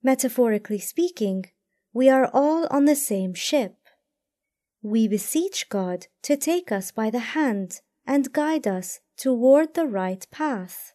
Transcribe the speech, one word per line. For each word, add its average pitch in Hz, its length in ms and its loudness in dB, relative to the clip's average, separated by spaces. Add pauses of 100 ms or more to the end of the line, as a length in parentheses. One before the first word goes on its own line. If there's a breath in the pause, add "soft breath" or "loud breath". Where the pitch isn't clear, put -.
Metaphorically 240 760 0
speaking, 196 680 -4 (460)
we 254 160 6
are 262 240 4
all 311 380 2
on 285 140 2
the 294 100 6
same 190 400 -4
ship. 190 400 -2 (1040)
We 214 280 0
beseech 311 600 -4
God 180 380 -4 (160)
to 285 140 0
take 339 340 -2
us 196 220 -6
by 220 180 -2
the 233 80 -4
hand 226 640 -4 (260)
and 269 260 0
guide 214 360 0
us 185 320 -6 (160)
toward 269 580 4
the 330 140 -2
right 190 420 -4
path. 226 640 -8